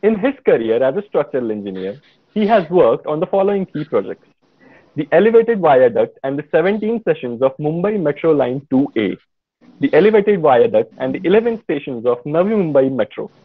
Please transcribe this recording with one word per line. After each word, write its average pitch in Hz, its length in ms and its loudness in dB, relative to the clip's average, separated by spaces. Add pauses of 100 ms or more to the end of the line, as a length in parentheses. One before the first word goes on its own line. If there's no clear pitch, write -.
In 214 180 0
his 262 140 -2 (120)
career 117 380 2
as 135 140 0
a 202 100 -8
structural 135 440 -4
engineer, 101 500 -8 (320)
he 214 140 -2
has 202 220 2
worked 156 360 2
on 151 160 -4
the 180 60 -4
following 196 380 -2
key 151 200 -10
projects: 98 420 -6 (680)
the 156 160 -6
elevated 226 480 4
viaduct 139 640 2
and 139 140 -4
the 151 140 -8
seventeen 208 560 -2
sessions 123 340 -4
of 131 160 0
Mumbai 170 420 -2
Metro 156 320 0
Line 131 280 0 (100)
two 135 280 0
A, 101 200 -2 (640)
the 139 140 -2
elevated 202 480 2
viaduct 117 560 2
and 131 180 -6
the 185 80 -10
eleven 226 400 0
stations 139 420 -6
of 120 200 0
Navi 170 360 -2
Mumbai 139 300 0
Metro 110 400 -6 (120)